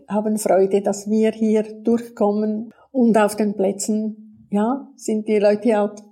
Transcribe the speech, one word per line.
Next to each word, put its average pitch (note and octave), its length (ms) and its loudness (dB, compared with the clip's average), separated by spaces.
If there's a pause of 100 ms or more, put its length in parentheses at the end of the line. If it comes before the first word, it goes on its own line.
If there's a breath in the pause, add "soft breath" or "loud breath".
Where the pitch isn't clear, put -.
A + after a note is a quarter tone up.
haben G#3+ 300 -2
Freude, G3 440 2
dass G3+ 260 -4
wir A3 240 2
hier A3 300 0
durchkommen. G#3+ 1080 -2 (180 loud breath)
Und A#3 260 4
auf G#3 200 2
den G#3 200 -2
Plätzen, G#3 920 -4
ja, A#3 460 -2
sind G#3+ 320 -4
die G#3+ 100 2
Leute G#3 420 2
auch G#3 140 -2 (180)